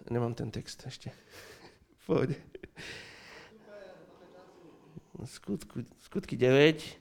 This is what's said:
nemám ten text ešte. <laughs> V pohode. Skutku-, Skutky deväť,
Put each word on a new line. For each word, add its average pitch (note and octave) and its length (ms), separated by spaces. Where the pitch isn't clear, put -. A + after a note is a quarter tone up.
nemám A#2+ 320
ten - 160
text - 320
ešte. B2+ 240
<laughs> - 440
V - 80
pohode. - 320
Skutku-, - 640
Skutky - 320
deväť, C#3+ 640